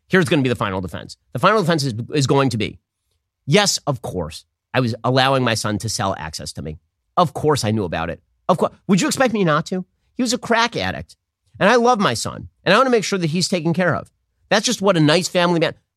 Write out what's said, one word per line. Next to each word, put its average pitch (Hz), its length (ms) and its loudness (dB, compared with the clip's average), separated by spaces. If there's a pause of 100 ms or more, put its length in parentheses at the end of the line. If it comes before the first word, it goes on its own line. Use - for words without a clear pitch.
here's 180 200 4
gonna 156 140 2
be 127 60 2
the 120 60 2
final 98 260 -2
defense. 82 380 -12 (160)
The - 40 -6
final 208 220 4
defense 160 240 0
is, 131 100 -2 (200)
is 143 120 2
going 139 240 4
to 120 60 -4
be, 101 220 -4 (680)
"Yes, 196 420 2
of 139 140 -4
course, - 460 -8 (260)
I 127 80 2
was 120 140 0 (100)
allowing 131 400 2
my 113 100 0
son 107 240 -2
to 113 120 -6
sell 98 260 -4
access 80 380 -12
to - 80 -12
me. 78 160 -10 (400)
Of 175 160 0
course 151 300 0
I 107 60 0
knew 110 140 -2
about 85 240 -4
it. - 140 -12 (260)
Of 180 80 4
course. - 160 -2 (140)
Would 185 160 2
you 302 60 0
expect 247 260 0
me 208 100 0
not 156 220 0
to? 185 180 -6 (300)
He - 80 -4
was 240 100 0
a 247 60 -2
crack 233 360 0
addict. 92 420 -6 (420)
And 180 120 4
I 247 60 6
love 240 220 4
my 170 140 2
son. 85 380 -8 (140)
And 175 100 4
I - 20 6
wanna 262 140 4
make 226 120 2
sure 196 160 -4
that 170 120 -2
he's 170 180 -2
taken 170 240 -2
care 170 240 0
of. - 160 -10 (380)
That's 214 160 2
just 220 160 -2
what 190 160 2
a - 20 2
nice 156 260 4
family 175 320 0
man." 156 160 -2 (220)